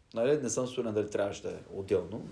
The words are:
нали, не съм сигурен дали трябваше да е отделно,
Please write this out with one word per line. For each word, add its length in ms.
нали, 240
не 120
съм 180
сигурен 260
дали 160
трябваше 320
да 80
е 80
отделно, 480